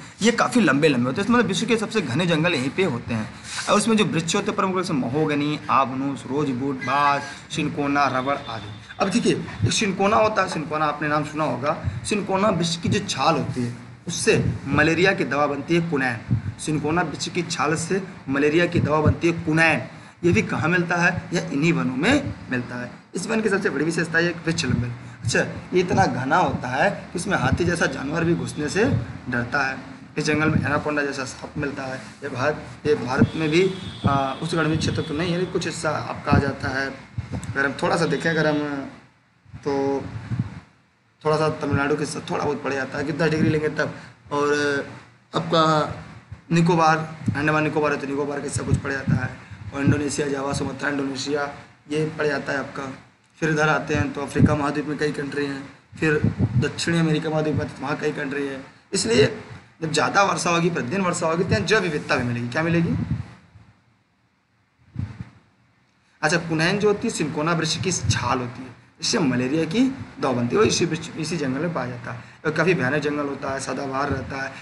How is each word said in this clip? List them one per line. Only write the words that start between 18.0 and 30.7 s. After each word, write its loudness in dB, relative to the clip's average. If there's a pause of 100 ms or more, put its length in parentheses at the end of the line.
मलेरिया 4
की 2
दवा 4
बनती 4
है -6 (100)
कुनैन। 4 (460)
ये 6
भी 4
कहाँ -2
मिलता 2
है? 0
यह -2
इन्हीं 2
वनों 0
में 2 (180)
मिलता -4
है। -8 (240)
इस -4
वन 0
की 0
सबसे 2
बड़ी 0
विशेषता 0
है, 4
एक 0
वृक्ष -2
लंबन। 0 (300)
अच्छा, 2
ये 0
इतना 4
घना 2
होता 2
है 2
कि -8
इसमें 0
हाथी 2
जैसा 2
जानवर -2
भी 4
घुसने -4
से 2 (440)
डरता -2
है। -4 (400)
इस -2
जंगल 2
में 2
एनाकोंडा 0